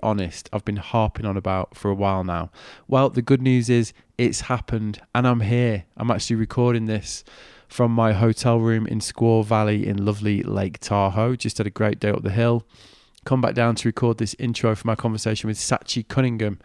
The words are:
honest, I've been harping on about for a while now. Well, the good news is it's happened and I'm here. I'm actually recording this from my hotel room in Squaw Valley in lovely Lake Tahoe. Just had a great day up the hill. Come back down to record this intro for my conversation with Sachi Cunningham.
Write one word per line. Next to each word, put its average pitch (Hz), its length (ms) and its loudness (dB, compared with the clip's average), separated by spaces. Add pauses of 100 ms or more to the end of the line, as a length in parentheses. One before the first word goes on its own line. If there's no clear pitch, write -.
honest, 101 480 -2
I've 107 120 -6
been 104 120 -4
harping 110 500 -2
on 98 100 -4
about 92 400 -4
for 101 140 -2
a 98 40 0
while 98 280 0
now. 87 300 -6 (340)
Well, 131 240 2
the 123 120 -2
good 127 200 2
news 123 260 2
is 120 240 2 (240)
it's - 260 0
happened 110 580 -4 (160)
and 123 100 2
I'm 120 140 2
here. 113 440 0 (120)
I'm 117 160 -2
actually 113 240 -2
recording 117 500 0
this - 380 -6 (420)
from 120 240 2
my 113 220 4
hotel 113 480 2
room 113 260 0
in 110 140 -4
Squaw 113 440 2
Valley 107 420 2
in 101 200 -2
lovely 104 380 0
Lake 98 340 -4
Tahoe. 104 560 0
Just - 240 -4
had 104 80 -2
a 101 40 -4
great 107 280 0
day 104 120 0
up - 120 0
the 104 80 -2
hill. 117 340 2 (600)
Come 131 160 2
back 131 140 2
down 117 200 2
to 117 140 -2
record 117 300 0
this 107 200 -4
intro 117 380 0
for - 100 -10
my 113 80 2
conversation 110 540 -2
with 107 100 -4
Sachi - 480 -4
Cunningham. 113 580 -2